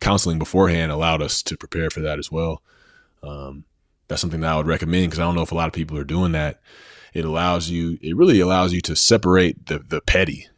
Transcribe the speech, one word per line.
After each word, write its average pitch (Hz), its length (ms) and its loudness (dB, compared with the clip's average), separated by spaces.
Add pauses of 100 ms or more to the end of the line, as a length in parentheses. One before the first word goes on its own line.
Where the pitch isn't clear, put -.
counseling 92 380 0
beforehand 82 540 2
allowed 80 280 0
us 71 220 -4
to - 140 -8
prepare 80 340 -6
for - 100 -8
that 76 200 -4
as - 100 -12
well. 80 320 -4 (580)
Um, 69 440 -14 (420)
that's 78 140 -6
something 82 220 -4
that 80 100 0
I 78 40 0
would 76 100 0
recommend, 82 440 0
'cause 78 80 -6
I 85 60 0
don't 85 100 0
know 85 80 0
if 82 80 -4
a 87 60 -4
lot 82 100 0
of 78 60 -4
people 78 260 -6
are 71 60 -6
doing 87 280 0
that. 76 280 -2 (520)
It 82 120 -4
allows 85 440 0
you, 85 320 -4
it 82 160 -6
really 160 220 6
allows 92 340 4
you 90 100 -2
to 80 120 -6
separate 92 720 4
the, 76 140 -4
the 78 200 -6
petty, 80 460 0 (120)